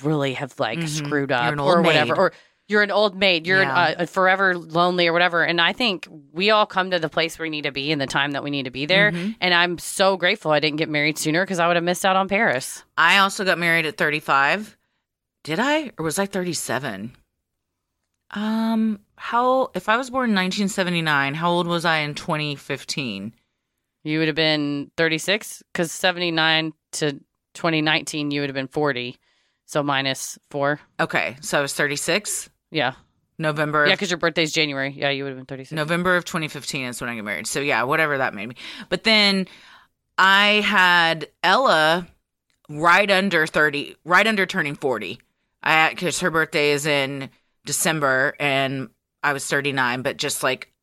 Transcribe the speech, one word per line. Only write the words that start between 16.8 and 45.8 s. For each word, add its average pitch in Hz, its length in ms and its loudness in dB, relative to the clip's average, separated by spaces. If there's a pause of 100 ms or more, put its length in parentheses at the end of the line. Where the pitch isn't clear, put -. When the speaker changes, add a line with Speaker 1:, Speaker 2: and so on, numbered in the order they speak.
Speaker 2:
Um, 220 680 -2 (180)
how, 254 580 0
if 185 140 -6
I 220 80 2
was 254 120 -4
born 247 200 0
in 220 60 4
nineteen 185 340 0
seventy-nine, 160 640 0
how 170 180 0
old 175 160 2
was 170 160 0
I 160 140 4
in 147 180 -2
twenty 151 400 -4
fifteen? 120 800 -8 (720)
Speaker 1:
You 156 160 -2
would 156 100 0
have 151 60 -2
been 147 600 -2
thirty-six, 165 640 -2 (120)
'cause 170 180 -2
seventy-nine 160 800 0 (220)
to 147 260 -4 (340)
twenty 160 280 -2
nineteen, 151 500 -2
you 143 100 -2
would 143 80 -4
have 135 60 -8
been 131 140 -6
forty. 123 480 -4 (480)
So 147 180 -2
minus 135 540 -2 (120)
four. 143 300 -2 (200)
Speaker 2:
Okay, 127 420 -2
so - 180 -2
I - 20 2
was 143 120 -4
thirty-six. 160 760 -4 (220)
Speaker 1:
Yeah. 131 220 -2 (440)
Speaker 2:
November 151 500 0
Speaker 1:
Yeah, 190 60 6
Speaker 2:
of 185 60 -2
Speaker 1:
'cause 190 120 -4
your 175 80 -2
birthday's 160 340 0
January. 139 420 -2
Yeah, 143 140 -2
you 139 140 -4
would 139 80 -8
have 127 60 -12
been 131 80 -16
thirty-six. 131 260 -14
Speaker 2:
November 170 440 0
of 170 100 0
twenty 160 220 -6
fifteen 139 380 -8
is 123 160 -10
when 123 80 -8
I 117 60 -6
got 110 100 -10
married. 104 220 -6
So, - 120 -4
yeah, 135 240 0
whatever 147 360 0
that 120 140 -2
made 104 160 -10
me. 127 60 -14 (340)
But 180 140 -4
then 202 440 2 (720)
I 202 480 6
had 175 640 4 (160)
Ella 175 640 4 (600)
right 175 400 4
under 185 380 2
thirty, 147 480 0 (100)
right 185 220 4
under 196 180 0
turning 156 300 -4
forty. 110 440 -4 (440)
I, 160 320 4